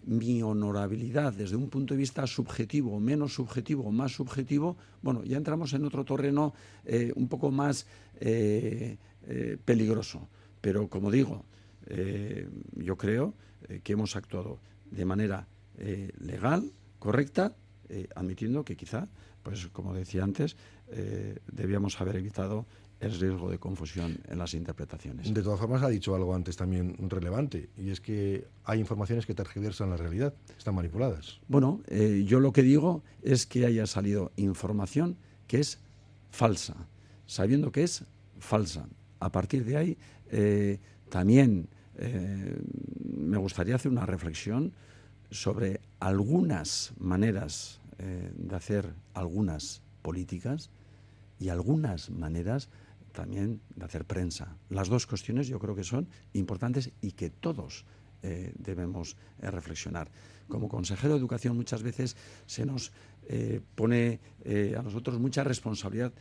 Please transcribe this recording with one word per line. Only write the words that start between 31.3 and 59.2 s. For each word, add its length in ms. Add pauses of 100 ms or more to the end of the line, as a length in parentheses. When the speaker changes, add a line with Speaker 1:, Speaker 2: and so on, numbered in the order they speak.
Speaker 1:
Bueno, 400
eh, 360
yo 140
lo 140
que 100
digo 400 (180)
es 260
que 200
haya 220
salido 480
información 800 (320)
que 100
es 220 (500)
falsa, 460 (500)
sabiendo 460
que 100
es 220 (340)
falsa. 480 (320)
A 140
partir 320
de 120
ahí, 220 (320)
eh, 480 (300)
también, 640 (260)
eh, 600 (600)
me 200
gustaría 380
hacer 160
una 160
reflexión 680 (580)
sobre 480 (180)
algunas 1000
maneras, 800 (180)
eh, 380
de 180
hacer 400 (180)
algunas 720 (200)
políticas 680 (720)
y 80
algunas 640
maneras 580 (440)
también 480 (160)
de 80
hacer 220
prensa. 500 (140)
Las 180
dos 180
cuestiones 400
yo 120
creo 160
que 100
son 240 (240)
importantes 600 (100)
y 100
que 160
todos, 560 (380)
eh, 360
debemos, 580 (260)